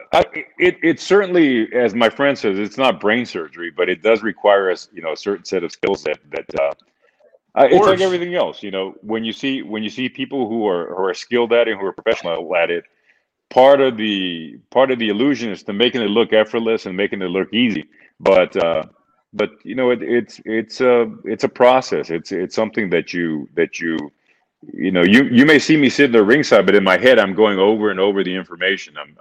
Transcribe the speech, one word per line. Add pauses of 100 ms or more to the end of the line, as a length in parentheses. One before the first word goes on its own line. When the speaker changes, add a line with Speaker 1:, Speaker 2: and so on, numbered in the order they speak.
(120)
Speaker 1:
I, (340)
it,
it
certainly,
as
my
friend
says,
it's
not
brain
surgery,
but
it
does
require
us,
you
know,
a
certain
set
of
skills
that, (120)
that,
uh, (840)
uh,
it's
like
Speaker 2:
course.
Speaker 1:
everything
else,
you
know,
when
you
see,
when
you
see
people
who
are,
who
are
skilled
at
it,
who
are
professional
at
it, (640)
part
of
the, (120)
part
of
the
illusion
is
to
making
it
look
effortless
and
making
it
look
easy. (340)
But,
uh, (500)
but, (140)
you
know,
it,
it's,
it's
a, (120)
it's
a
process.
It's,
it's
something
that
you,
that
you, (760)
you
know,
you,
you
may
see
me
sit
there
ringside,
but
in
my
head,
I'm
going
over
and
over
the
information.
I'm,